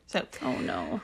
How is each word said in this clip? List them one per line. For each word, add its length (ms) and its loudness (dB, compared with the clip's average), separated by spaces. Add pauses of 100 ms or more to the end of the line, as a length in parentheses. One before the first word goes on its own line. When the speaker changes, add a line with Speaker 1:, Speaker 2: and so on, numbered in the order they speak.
Speaker 1:
So, 200 2 (160)
Speaker 2:
Oh, 160 2
no. 460 0